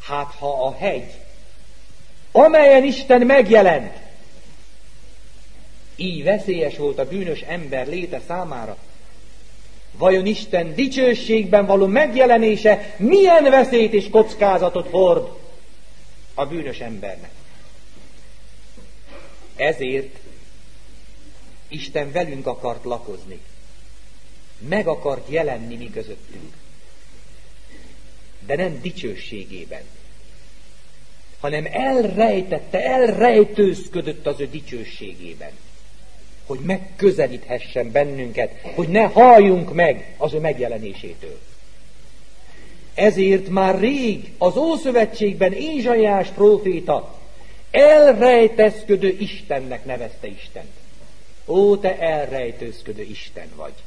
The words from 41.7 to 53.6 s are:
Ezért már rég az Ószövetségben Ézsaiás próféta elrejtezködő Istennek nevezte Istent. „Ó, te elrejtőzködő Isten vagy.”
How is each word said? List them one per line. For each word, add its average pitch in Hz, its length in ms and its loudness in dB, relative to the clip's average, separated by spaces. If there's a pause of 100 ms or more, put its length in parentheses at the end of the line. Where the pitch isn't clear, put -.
Ezért 190 540 4
már 190 300 2
rég 240 600 0
az 180 180 2
Ószövetségben 220 960 2
Ézsaiás 226 760 0
próféta 190 880 2 (520)
elrejtezködő 226 1500 6
Istennek 131 680 -6
nevezte 120 420 -8
Istent. 95 440 -12 (760)
„Ó, 202 300 6
te 190 220 0
elrejtőzködő 123 1040 -4
Isten 98 540 -10
vagy.” 76 160 -10 (140)